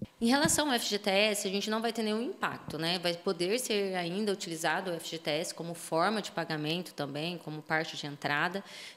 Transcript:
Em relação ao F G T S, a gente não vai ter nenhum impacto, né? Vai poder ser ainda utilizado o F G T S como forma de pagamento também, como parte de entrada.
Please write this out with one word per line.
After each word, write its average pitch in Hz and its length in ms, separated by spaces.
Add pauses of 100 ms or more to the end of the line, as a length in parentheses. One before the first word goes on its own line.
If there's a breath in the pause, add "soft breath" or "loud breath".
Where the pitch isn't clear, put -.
(180)
Em 233 100
relação 294 400
ao 277 40
F 233 160
G 208 100
T 202 120
S, 202 360
a 190 40
gente 202 180
não 220 140
vai 233 100
ter 226 100
nenhum 214 200
impacto, 180 560
né? 170 220
Vai 175 120
poder 180 460
ser 202 380
ainda 185 360
utilizado 175 580
o 170 40
F 165 160
G 165 80
T 165 100
S 147 260
como 170 200
forma 180 480
de - 80
pagamento 160 640
também, 147 420
como 156 240
parte 160 380
de 151 80
entrada. 160 580 (320 loud breath)